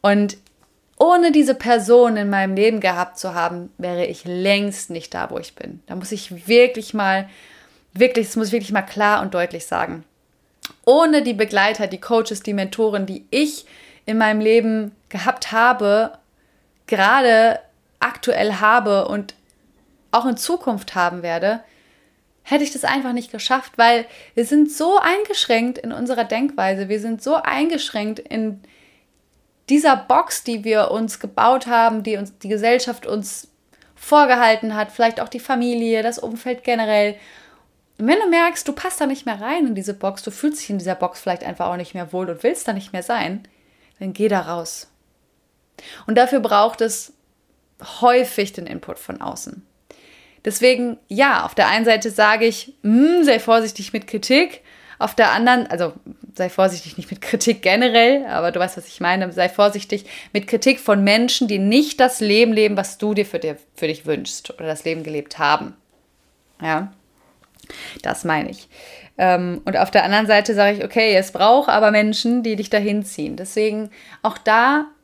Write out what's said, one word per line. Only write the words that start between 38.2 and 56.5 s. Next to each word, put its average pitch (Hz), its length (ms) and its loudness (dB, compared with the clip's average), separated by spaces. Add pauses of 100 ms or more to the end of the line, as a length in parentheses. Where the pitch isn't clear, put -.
merkst, 339 380 0
du 359 60 -4
passt - 280 -8
da 294 60 0
nicht 269 200 -6
mehr 208 140 -6
rein 277 280 -2
in 226 60 -2
diese 196 200 -6
Box, 196 280 -6
du 220 80 -10
fühlst 294 300 -4
dich - 100 -14
in 202 80 -4
dieser 185 180 -4
Box 180 240 -6
vielleicht 180 240 -6
einfach 175 240 -6
auch 175 80 -4
nicht 175 180 -12
mehr 175 180 -10
wohl 185 160 -4
und 170 140 -10
willst 285 240 -2
da 233 60 -4
nicht 196 200 -8
mehr 180 100 -8
sein, 196 440 -6 (540)
dann 190 120 -8
geh 208 160 -2
da 196 120 0
raus. 165 500 -10 (1160)
Und 220 100 0
dafür 247 240 4
braucht 208 400 0
es 226 320 -4 (880)
häufig 247 520 2
den 170 140 -12
Input - 320 -14
von - 220 -14
außen. - 440 -12 (800)
Deswegen, 240 540 0 (100)
ja, 240 360 0
auf - 100 -10
der 202 140 4
einen 220 160 0
Seite 220 260 2
sage 214 360 2
ich, - 360 -4
hm, 294 400 4
sei 254 160 4
vorsichtig 220 540 0
mit 214 140 -8
Kritik, 262 560 0 (360)
auf - 160 -4
der 220 180 4
anderen, 240 340 2
also 170 280 -4 (400)
sei 180 160 -4